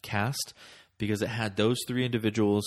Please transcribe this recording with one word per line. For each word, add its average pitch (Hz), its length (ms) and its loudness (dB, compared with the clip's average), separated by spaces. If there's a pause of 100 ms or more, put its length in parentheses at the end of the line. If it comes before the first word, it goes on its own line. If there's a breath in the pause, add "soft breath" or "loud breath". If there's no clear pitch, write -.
cast 110 520 -4 (440 loud breath)
because 104 240 -2
it 110 60 0
had 110 280 -4
those 110 300 4
three 127 180 -2
individuals, 107 640 2